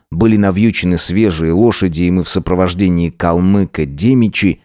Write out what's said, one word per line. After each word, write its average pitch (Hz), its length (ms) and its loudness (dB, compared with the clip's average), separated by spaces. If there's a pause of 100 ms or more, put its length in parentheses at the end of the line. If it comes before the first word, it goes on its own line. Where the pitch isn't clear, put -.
были 107 280 2
навьючены 98 600 0
свежие 85 540 -2
лошади, 92 520 0
и 87 80 2
мы 90 120 0
в - 60 -8
сопровождении 90 800 0
калмыка 90 760 0
Демичи, 101 800 0